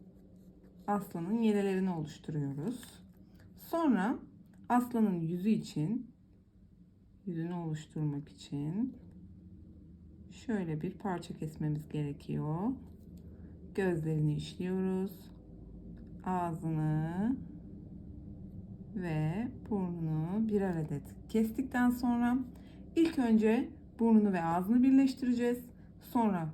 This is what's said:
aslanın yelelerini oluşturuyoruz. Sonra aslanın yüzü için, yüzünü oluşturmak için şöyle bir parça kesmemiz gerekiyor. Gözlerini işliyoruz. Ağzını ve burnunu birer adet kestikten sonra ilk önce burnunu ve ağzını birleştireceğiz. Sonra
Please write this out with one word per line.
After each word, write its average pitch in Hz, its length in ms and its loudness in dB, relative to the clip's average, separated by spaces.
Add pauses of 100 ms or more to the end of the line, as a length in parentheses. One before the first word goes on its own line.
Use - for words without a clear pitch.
(880)
aslanın 202 560 0
yelelerini 196 480 4
oluşturuyoruz. 156 1120 -4 (560)
Sonra 269 600 2 (540)
aslanın 226 420 4
yüzü 175 340 0
için, 196 580 0 (1200)
yüzünü 170 280 -4
oluşturmak 156 720 -4
için 175 680 -4 (1300)
şöyle 170 500 -4
bir 180 100 -4
parça 180 460 -6
kesmemiz 151 520 -4
gerekiyor. 151 840 -4 (1040)
Gözlerini 156 600 2
işliyoruz. 185 960 -2 (960)
Ağzını 165 1120 0 (1600)
ve 175 540 0 (220)
burnunu 175 800 0
birer 196 280 2
adet 156 260 -4 (260)
kestikten 247 640 2
sonra 240 480 2 (580)
ilk 330 220 4
önce 226 500 6 (300)
burnunu 214 340 8
ve 170 120 2
ağzını 185 380 4
birleştireceğiz. 247 800 6 (380)
Sonra 160 520 2